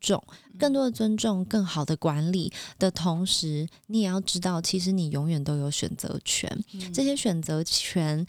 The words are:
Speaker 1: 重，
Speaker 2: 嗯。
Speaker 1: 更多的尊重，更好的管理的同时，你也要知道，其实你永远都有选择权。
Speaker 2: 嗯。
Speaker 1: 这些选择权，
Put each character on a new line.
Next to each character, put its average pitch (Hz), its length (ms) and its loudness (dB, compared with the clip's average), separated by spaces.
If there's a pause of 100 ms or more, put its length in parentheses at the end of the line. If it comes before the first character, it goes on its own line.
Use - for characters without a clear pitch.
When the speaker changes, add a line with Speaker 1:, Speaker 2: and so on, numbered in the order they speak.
Speaker 1:
重， - 260 2
Speaker 2:
嗯。 - 320 -20
Speaker 1:
更 285 140 4
多 269 100 4
的 247 80 2
尊 220 240 2
重， 202 300 0
更 208 200 2
好 160 200 -2
的 160 100 0
管 156 380 0
理 175 180 0 (260)
的 185 140 4
同 170 340 0
时， 156 400 0 (220)
你 214 140 2
也 196 60 2
要 185 140 0
知 185 180 -2
道， 175 220 0
其 190 180 0
实 185 120 0
你 175 180 2
永 147 200 0
远 151 140 0
都 147 140 0
有 143 120 0
选 - 260 -2
择 - 280 -6
权。 - 260 -2 (240)
Speaker 2:
嗯。 185 200 -8
Speaker 1:
这 269 100 0
些 277 120 2
选 180 260 0
择 156 220 -2
权， 160 640 0